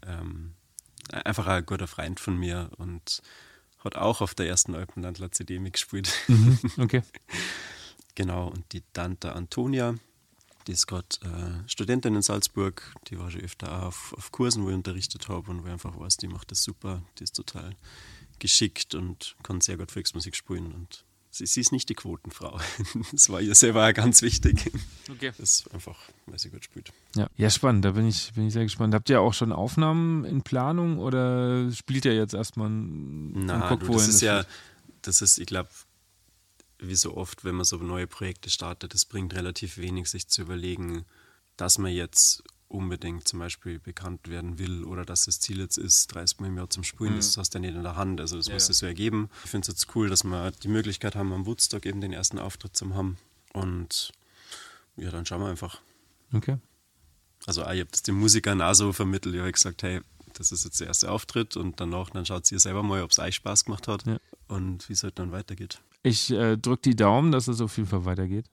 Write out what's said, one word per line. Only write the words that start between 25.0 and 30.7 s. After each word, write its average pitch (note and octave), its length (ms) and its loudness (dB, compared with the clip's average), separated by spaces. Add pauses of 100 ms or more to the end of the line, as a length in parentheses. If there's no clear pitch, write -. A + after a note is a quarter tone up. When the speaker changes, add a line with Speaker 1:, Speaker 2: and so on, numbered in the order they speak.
Speaker 2:
Okay. C3 280 -8
Speaker 1:
Das - 240 4
ist - 120 -18
einfach, - 240 -12 (280)
weil - 120 -14
sie - 120 -6
gut - 160 -14
spielt. - 260 -16 (240)
Speaker 2:
Ja. G#2+ 220 0
Ja, G#2+ 120 4
spannend. G#2 360 4
Da G2 60 4
bin A2 160 2
ich, - 260 -2
bin A2 140 0
ich G#2+ 60 0
sehr A2+ 100 2
gespannt. A2 300 2
Habt G#2+ 160 2
ihr B2 120 8
auch G#2 120 6
schon A2 200 0
Aufnahmen D#3+ 720 2
in C3+ 160 0
Planung D#3 580 0